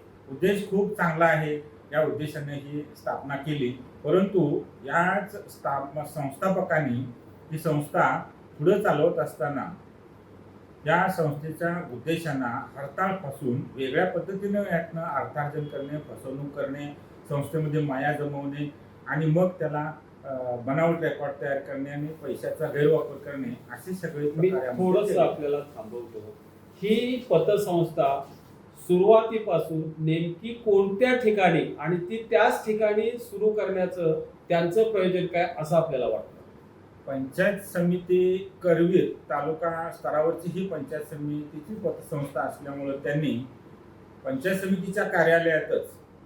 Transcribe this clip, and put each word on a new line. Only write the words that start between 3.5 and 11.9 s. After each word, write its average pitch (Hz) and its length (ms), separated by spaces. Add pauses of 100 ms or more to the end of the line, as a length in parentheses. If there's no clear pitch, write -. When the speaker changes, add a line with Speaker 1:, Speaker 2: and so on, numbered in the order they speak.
Speaker 1:
परंतु 170 560 (260)
याच 180 680
स्थाप-, 143 540
संस्थापकांनी 147 920 (520)
ही 156 60
संस्था 147 720 (300)
पुढे 190 220
चालवत 165 360
असताना 139 560 (1120)
या 175 240
संस्थेच्या 160 800